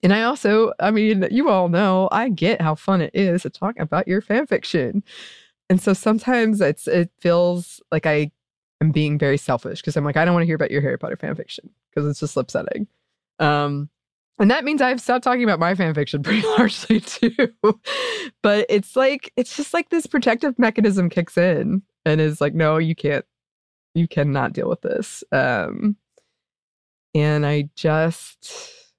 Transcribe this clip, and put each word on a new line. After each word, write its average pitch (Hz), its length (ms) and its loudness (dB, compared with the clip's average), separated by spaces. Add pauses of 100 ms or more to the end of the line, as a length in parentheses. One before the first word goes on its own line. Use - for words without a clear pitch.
And 190 120 4
I 220 80 2
also, 226 580 2
I 196 100 2
mean, 214 400 2
you 269 200 2
all 185 180 2
know, 185 420 2
I 240 200 0
get 180 320 0
how 156 120 0
fun 185 280 0
it - 100 -2
is 185 300 0
to - 80 -8
talk 220 280 -8
about 160 300 -2
your 190 140 -2
fan 254 240 -2
fiction. 165 560 -2 (640)
And 185 140 2
so 202 100 2
sometimes 220 720 2
it's, 151 260 0
it 175 220 2 (100)
feels 175 640 0 (100)
like 160 140 0
I 151 240 0 (500)
am 156 100 4
being 151 280 0
very 143 180 2
selfish - 460 -4
'cause - 140 -4
I'm 147 80 0
like, 143 120 -2
"I 160 80 4
don't 175 100 4
wanna 170 120 2
hear 160 100 0
about 160 140 -2
your 143 120 0
Harry 135 160 -2
Potter - 180 -8
fan - 180 -6
fiction - 360 -14 (240)
'cause 147 120 -2
it's 147 140 -4
just - 160 -6
upsetting." - 500 -4 (520)
Um, 147 500 0 (500)
and 208 120 6
that 269 140 0
means 285 180 0
I've 254 180 0
stopped 247 240 0
talking 247 200 2
about 196 140 2
my 175 160 2
fan 175 200 0
fiction 147 280 -2
<laughs> - 20 -6
pretty 208 220 0
largely 226 540 2
too. 233 520 -2 (920)
But 208 260 2
it's - 280 0
like, 269 400 0
it's 247 200 -4
just - 180 -6
like 339 160 -2
this 330 160 -2
protective 254 520 0
mechanism 208 500 2
kicks - 300 -2
in 180 440 0 (220)
and 156 160 2
is 156 200 0
like, 147 140 0
"No, 156 240 2
you 160 160 0
can't, 143 300 -2 (680)
you 165 140 0
cannot 143 440 -2
deal - 160 -4
with - 140 -4
this." - 500 -6
Um, 131 640 -2 (1160)
and 151 320 2
I 147 300 -2
just - 1200 -4